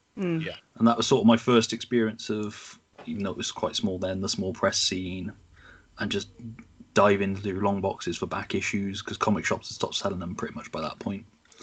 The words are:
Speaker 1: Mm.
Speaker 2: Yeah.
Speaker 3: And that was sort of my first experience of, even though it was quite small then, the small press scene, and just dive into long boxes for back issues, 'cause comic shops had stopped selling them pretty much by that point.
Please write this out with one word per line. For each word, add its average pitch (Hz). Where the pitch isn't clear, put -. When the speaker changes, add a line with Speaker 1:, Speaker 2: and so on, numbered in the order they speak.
Speaker 1:
Mm. 170
Speaker 2:
Yeah. 87
Speaker 3:
And 113
that 117
was 110
sort 131
of 104
my 117
first 117
experience 113
of, 107
even 101
though 95
it -
was 90
quite -
small 92
then, 92
the 98
small 95
press -
scene, 92
and 110
just -
dive 101
into 98
long 98
boxes 92
for 95
back -
issues, 98
'cause -
comic 98
shops -
had -
stopped -
selling 98
them 87
pretty -
much -
by 80
that 76
point. 98